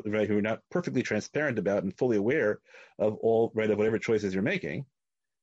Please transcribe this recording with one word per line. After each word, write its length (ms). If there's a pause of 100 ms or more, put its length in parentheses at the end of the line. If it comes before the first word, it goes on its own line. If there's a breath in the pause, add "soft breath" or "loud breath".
right, 220
who 80
are 60
not 180 (100)
perfectly 320
transparent 560
about 260
and 120
fully 220
aware 420 (380 loud breath)
of 160
all, 400
right, 160
of 80
whatever 200
choices 360
you're 80
making? 420 (580)